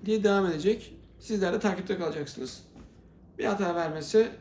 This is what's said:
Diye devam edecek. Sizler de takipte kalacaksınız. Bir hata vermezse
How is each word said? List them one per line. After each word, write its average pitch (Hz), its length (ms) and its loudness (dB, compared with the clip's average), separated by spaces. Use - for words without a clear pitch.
Diye 214 180 0
devam 196 220 6
edecek. 175 480 0
Sizler 190 340 0
de 214 60 0
takipte 185 380 -2
kalacaksınız. 147 640 -6
Bir - 80 -2
hata 190 300 0
vermezse 165 640 2